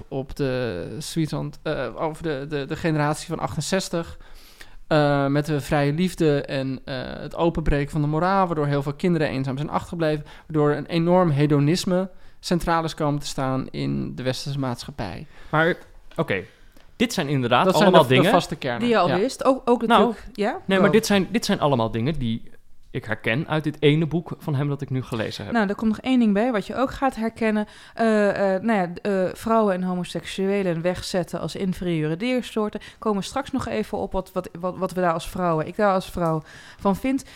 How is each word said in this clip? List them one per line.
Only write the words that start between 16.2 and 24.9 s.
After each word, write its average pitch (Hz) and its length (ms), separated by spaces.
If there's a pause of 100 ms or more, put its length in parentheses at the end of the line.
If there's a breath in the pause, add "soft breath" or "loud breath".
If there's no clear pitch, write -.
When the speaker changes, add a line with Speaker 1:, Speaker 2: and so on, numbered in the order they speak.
Speaker 2:
dit 240 160
zijn 143 160
inderdaad 127 360
Speaker 1:
Dat 185 120
zijn 208 100
Speaker 2:
allemaal 175 160
Speaker 1:
de, 123 60
de 131 60
Speaker 2:
dingen 143 160
Speaker 1:
vaste 170 260
kernen. 120 240
Speaker 3:
Die 240 100
je 220 80
al 175 100
Speaker 1:
Ja. 143 100
Speaker 3:
wist, 247 260
ook, 262 200
ook 240 220
Speaker 2:
Nou, 214 200
Speaker 3:
natuurlijk, - 300
ja? 233 280
Speaker 2:
nee, 190 140
maar - 80
Speaker 3:
Go. 190 60
Speaker 2:
dit 220 140
zijn, 196 240
dit 214 140
zijn - 160
allemaal 120 300
dingen 117 280
die 113 240 (480)
ik 131 140
herken 117 440
uit 156 160
dit 156 180
ene 156 240
boek 160 320
van - 160
hem 143 140
dat 143 120
ik 135 100